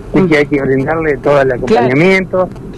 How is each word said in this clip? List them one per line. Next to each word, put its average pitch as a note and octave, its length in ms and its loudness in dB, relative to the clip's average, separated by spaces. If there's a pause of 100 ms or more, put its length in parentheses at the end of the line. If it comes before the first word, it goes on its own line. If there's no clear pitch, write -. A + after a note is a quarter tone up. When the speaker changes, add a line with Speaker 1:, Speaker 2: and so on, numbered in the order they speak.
(120)
Speaker 1:
Así - 120 2
Speaker 2:
Ujú. F3+ 60 2
Speaker 1:
que D3+ 80 4
hay D3 80 2
que C#3 160 -2
brindarle C3+ 560 -2
todo C#3 240 2
el C3 80 2
Speaker 2:
Claro. B2 160 -2
Speaker 1:
acompañamiento, F3+ 840 2 (280)